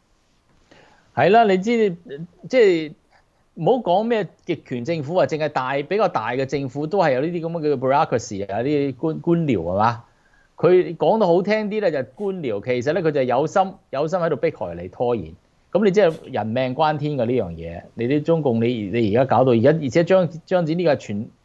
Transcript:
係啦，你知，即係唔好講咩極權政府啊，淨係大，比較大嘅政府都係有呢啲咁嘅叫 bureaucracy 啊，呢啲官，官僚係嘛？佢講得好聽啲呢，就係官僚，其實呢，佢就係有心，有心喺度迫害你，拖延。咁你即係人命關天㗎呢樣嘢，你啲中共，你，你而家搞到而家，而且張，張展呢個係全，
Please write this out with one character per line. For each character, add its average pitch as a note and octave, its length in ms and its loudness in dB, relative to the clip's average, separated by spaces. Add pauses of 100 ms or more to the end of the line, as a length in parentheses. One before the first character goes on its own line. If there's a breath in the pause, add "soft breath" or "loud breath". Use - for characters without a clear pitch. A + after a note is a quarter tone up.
(1160 soft breath)
係 C#3+ 140 4
啦， A3+ 160 6
你 F#3+ 120 4
知， G#3 380 0 (540)
即 C4 80 0
係 E3 360 4 (600 soft breath)
唔 D#3+ 100 -6
好 G3 60 4 (120)
講 F#3+ 200 2
咩 A3+ 240 -2 (180)
極 E3+ 200 -6
權 B2 200 -6
政 D#3+ 180 -4
府 D#3 120 -6
啊， E3 100 4
淨 D#3 120 -4
係 D3+ 120 -2
大， C3 240 -4 (140)
比 G3 100 -2
較 G#3 100 2
大 A#2 240 -4
嘅 C3 140 -2
政 C#3 220 -6
府 C#3+ 180 -6
都 G3 140 -2
係 D#3 140 2
有 B2+ 80 0
呢 D#3 60 -2
啲 F3 140 -6
咁 E3 180 -6
嘅 D3+ 100 -2
叫 C#3+ 60 2
bureaucracy B2+ 760 -2
啊， G#2+ 100 -2
呢 B2+ 60 -4
啲 C#3+ 280 -2
官， D#3+ 240 -6
官 E3+ 220 0
僚 C3+ 180 0
係 F2 180 -4
嘛？ A2+ 260 0 (540 soft breath)
佢 F3 400 2
講 F#3 220 2
得 G3+ 80 2
好 E3+ 160 4
聽 G#3+ 260 -2
啲 G#3+ 120 -4
呢， F#3 100 0
就 D3 80 -4
係 B2 60 -6 (100)
官 G3 220 -6
僚， A2 280 -6
其 B2 160 -2
實 D3 120 -2
呢， F#3+ 80 -2
佢 D#3+ 100 0
就 C#3+ 100 0
係 - 40 2
有 B2 220 0
心， F#3+ 260 0 (180)
有 D#3 160 -2
心 F3 120 -2
喺 E3 100 0
度 D3 60 0
迫 E3 140 -2 (180)
害 E2+ 80 -10
你， F2 120 -10
拖 A#2+ 280 -2
延。 D#2+ 160 -8 (400)
咁 G3 140 2
你 G3 60 6
即 G#3 100 4
係 E3 120 4 (200)
人 G#2+ 140 -4
命 B2+ 280 -2
關 D3+ 220 0
天 D3 160 -4
㗎 C#3 40 -2
呢 A#2 80 0
樣 A2+ 260 0
嘢， E2 300 -12 (120)
你 A#2 140 -4
啲 D3 160 2
中 E3 180 2
共， A#2 220 0
你， A2+ 260 -2
你 G#2+ 260 0
而 C3 100 4
家 A#2 120 2
搞 C3 60 4
到 C3 80 6
而 A#2 100 6
家， C3 100 6
而 D#3 180 -2
且 E3 140 2
張， F#3 240 4 (180)
張 F3+ 200 0
展 D#3 140 -2
呢 F3+ 40 -2
個 D3+ 100 4
係 - 20 2
全， A2 320 -8 (180)